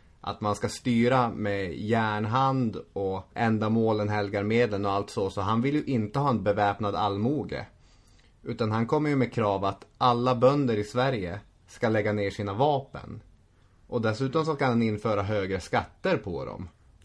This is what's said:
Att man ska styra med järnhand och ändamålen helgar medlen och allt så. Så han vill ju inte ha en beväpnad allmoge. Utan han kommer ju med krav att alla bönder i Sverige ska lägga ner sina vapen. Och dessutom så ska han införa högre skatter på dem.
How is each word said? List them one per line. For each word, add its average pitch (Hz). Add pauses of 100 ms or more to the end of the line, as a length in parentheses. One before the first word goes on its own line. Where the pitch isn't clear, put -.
(220)
Att -
man 104
ska 107
styra 120
med 98
järnhand 110 (160)
och 95 (100)
ändamålen 110
helgar 101
medlen 104
och 101
allt 101
så. 95
Så 101
han 110
vill 139
ju 151
inte 117
ha 143
en 104
beväpnad 101
allmoge. 101 (760)
Utan 113
han 113
kommer 151
ju 143
med 120
krav 101
att - (120)
alla 123
bönder 127
i 104
Sverige 107 (280)
ska -
lägga 107
ner 101
sina 101
vapen. 131 (640)
Och 120
dessutom 131
så 156
ska 143
han 117
införa 107
högre 95
skatter -
på 69
dem. 57 (360)